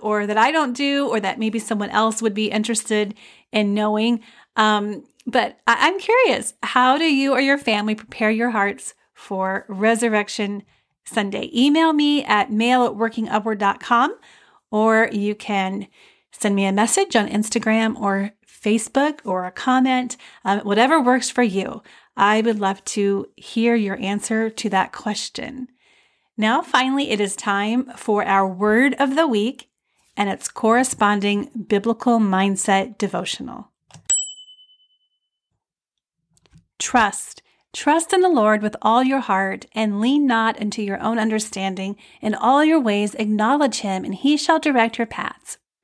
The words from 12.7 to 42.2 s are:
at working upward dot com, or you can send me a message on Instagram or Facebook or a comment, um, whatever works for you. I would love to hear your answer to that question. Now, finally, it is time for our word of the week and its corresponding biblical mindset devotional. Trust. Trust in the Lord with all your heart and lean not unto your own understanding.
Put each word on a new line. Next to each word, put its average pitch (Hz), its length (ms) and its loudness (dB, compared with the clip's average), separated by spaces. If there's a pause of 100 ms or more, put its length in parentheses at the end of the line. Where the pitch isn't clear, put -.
at - 100 -2
working 220 340 -4
upward 214 300 -4
dot 196 220 0
com, 247 360 0 (540)
or 220 420 2
you 208 220 -2
can 196 540 -6 (420)
send 202 240 -2
me 196 100 2
a 190 80 2
message 233 440 2
on 208 120 2
Instagram 220 680 0
or 196 340 -2 (160)
Facebook 269 800 -2
or 185 200 -4
a 180 60 -8
comment, 254 680 0 (280)
um, 202 160 0
whatever 240 400 4
works 254 300 2
for 247 120 0
you. 196 400 -2 (340)
I 214 260 2
would 220 180 0
love 196 260 -2
to 196 400 -2 (100)
hear 233 380 0
your 202 260 0
answer 220 500 -2
to 220 200 -6
that 190 220 0
question. - 760 -10 (680)
Now, 220 260 0
finally, 269 480 0
it 208 100 -2
is 196 160 -4
time 214 600 -2
for 208 280 -2
our 196 240 2
word 214 500 2
of 269 160 0
the 320 140 2
week 220 400 -2 (480)
and 202 120 0
its 190 200 -6
corresponding 208 1000 0 (200)
biblical 226 500 2
mindset 196 800 0
devotional. - 720 -6 (3000)
Trust. - 600 -2 (300)
Trust 320 400 0
in 381 80 4
the 370 80 6
Lord 214 340 4
with 214 200 -2
all 233 220 4
your 269 160 0
heart 190 520 -2
and 208 280 -2
lean 277 260 2
not 226 340 0
unto 208 220 -4
your 196 180 -4
own 226 200 -2
understanding. 196 760 -4 (240)